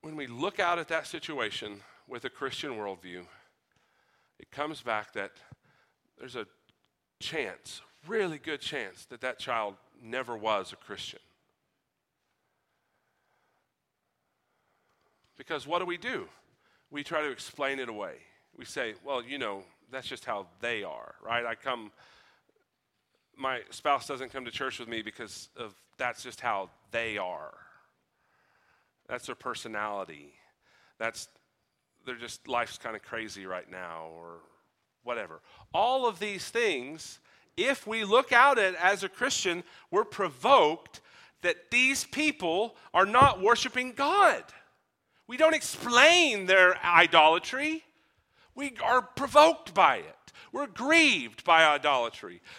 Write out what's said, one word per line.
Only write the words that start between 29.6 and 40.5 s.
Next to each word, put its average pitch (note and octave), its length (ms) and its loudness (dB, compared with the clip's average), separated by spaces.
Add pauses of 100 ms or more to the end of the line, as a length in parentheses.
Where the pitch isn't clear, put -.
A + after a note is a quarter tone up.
That's, A2+ 280 -8 (760)
they're B2+ 100 -10
just, A#2 320 -16
life's A#2+ 300 -4
kinda A2 220 -10
crazy G2+ 460 -12
right F2+ 240 -10
now," E2+ 460 -14
or E2+ 220 -20 (680)
whatever. A2 360 -10 (340)
All B3 320 0
of G#3 140 0
these G3+ 300 -8
things, D#3 680 -4 (360)
if - 320 -2
we A3 160 -4
look A#3+ 300 2
out B3+ 260 8
at F#3+ 140 2
it E3 80 -10
as F#3 200 2
a F#3+ 80 -6
Christian, F3+ 540 -2 (260)
we're G3+ 140 2
provoked E3+ 960 2 (420)